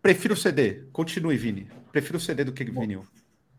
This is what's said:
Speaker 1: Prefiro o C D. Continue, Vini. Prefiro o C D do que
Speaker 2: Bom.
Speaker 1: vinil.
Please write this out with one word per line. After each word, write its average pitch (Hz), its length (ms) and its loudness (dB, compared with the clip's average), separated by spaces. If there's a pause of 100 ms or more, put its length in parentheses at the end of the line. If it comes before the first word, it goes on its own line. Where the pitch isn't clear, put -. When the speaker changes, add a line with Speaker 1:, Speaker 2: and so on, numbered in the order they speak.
Speaker 1:
Prefiro 196 320 4
o - 20 -4
C 185 140 2
D. 131 420 2
Continue, 165 420 -2
Vini. 104 320 -4 (240)
Prefiro 147 260 0
o 165 40 -4
C 160 140 -4
D 139 80 -2
do 131 100 -4
que 131 120 -8
Speaker 2:
Bom. 120 160 -6
Speaker 1:
vinil. 98 260 -6 (520)